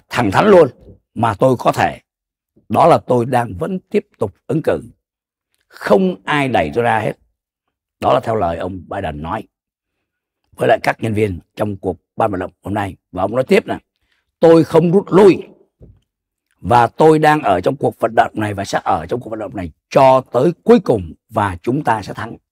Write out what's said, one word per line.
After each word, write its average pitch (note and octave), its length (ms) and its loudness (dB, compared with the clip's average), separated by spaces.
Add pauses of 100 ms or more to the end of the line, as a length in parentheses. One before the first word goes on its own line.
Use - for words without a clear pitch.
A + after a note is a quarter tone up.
thẳng A2 220 -2
thắn - 160 2
luôn F3 200 6 (480)
mà A2 180 -2
tôi C3 260 0
có D#3 120 -2
thể. F2 280 -2 (680)
Đó A2+ 180 2
là D3 100 4
tôi A#2+ 280 -2
đang B2 320 -2
vẫn F#3 220 -6
tiếp - 280 -6 (120)
tục G2+ 140 -6 (140)
ứng A2 160 -4
cử." E2 180 -2 (920)
Không F#3+ 500 0
ai D3 240 -2
đẩy F2+ 260 -2
tôi A#2 100 -2
ra A2+ 160 0
hết. - 140 -6 (880)
Đó A#2+ 140 0
là C#3 60 0
theo A2+ 160 -4
lời E2+ 220 -4
ông F2+ 320 -10
Biden D#2 320 -10
nói F#2 220 -10 (1120)
với C3 120 -4
lại A2+ 160 2
các - 200 -4
nhân A2+ 100 -4
viên G2+ 260 -2 (160)
trong G#2 220 -6
cuộc F2+ 200 -8 (180)
ban A2 160 -2
vận F#2 80 -6
động F2+ 120 -10 (120)
hôm F#2+ 100 -10
nay. G2+ 220 -6 (160)
Và F2+ 120 -6
ông G#2 120 -4
nói C3 80 0
tiếp - 240 0
nè, F#2+ 100 -8 (640)
"Tôi E3 240 6
không E3 280 2
rút G3 200 0
lui. F3 320 6 (1160)
Và A#2 280 2
tôi D#3 320 4
đang D3+ 220 2
ở G#2+ 200 0
trong C#3 140 -2
cuộc - 240 -4
vận A2+ 160 -4
động A2+ 180 2
này G#2 200 -6
và G2 120 -8
sẽ - 180 -6
ở F#2 220 -2
trong B2 140 -6
cuộc A#2 100 -14
vận A2 100 -10
động G2 160 -12
này F2 160 -10 (180)
cho C3 320 4 (100)
tới C#3 200 0 (120)
cuối A#3 160 6
cùng G2 340 -4 (160)
và G2+ 320 -4
chúng C#3 220 -4
ta A2 180 -2
sẽ - 120 -14
thắng." - 240 -14 (140)